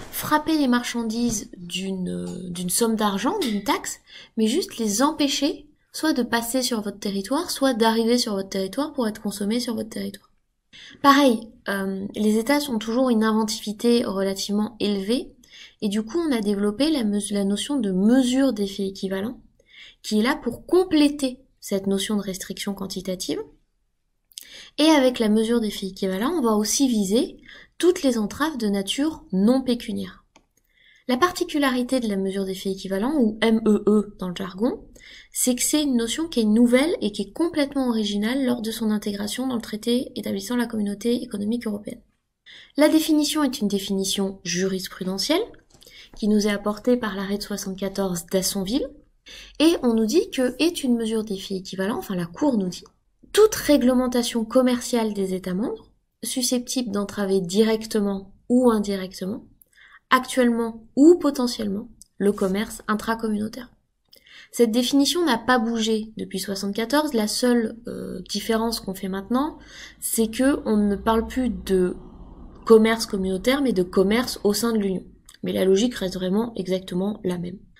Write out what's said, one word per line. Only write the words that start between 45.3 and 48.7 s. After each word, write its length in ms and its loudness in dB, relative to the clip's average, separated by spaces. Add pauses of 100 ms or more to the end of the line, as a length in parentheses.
qui 120 -2
nous 200 2
est 40 2
apportée 440 0
par 200 -6
l'arrêt 220 -4
de 60 -8
soixante-quatorze 840 -4
d'Assonville, 600 -2 (720)